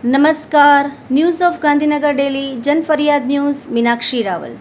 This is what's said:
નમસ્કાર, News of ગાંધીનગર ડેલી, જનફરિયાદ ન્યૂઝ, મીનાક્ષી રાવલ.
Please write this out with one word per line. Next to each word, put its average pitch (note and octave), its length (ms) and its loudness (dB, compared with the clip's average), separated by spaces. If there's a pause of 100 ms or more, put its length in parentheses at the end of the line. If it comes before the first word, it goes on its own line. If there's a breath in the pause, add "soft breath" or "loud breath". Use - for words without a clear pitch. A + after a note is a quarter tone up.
નમસ્કાર, C#4+ 840 2 (220)
News E4 280 0
of F4 200 0
ગાંધીનગર D4 520 0
ડેલી, C#4 420 -4
જનફરિયાદ D4 720 0
ન્યૂઝ, C#4+ 280 0 (160)
મીનાક્ષી A#3 500 -2
રાવલ. E3+ 400 -6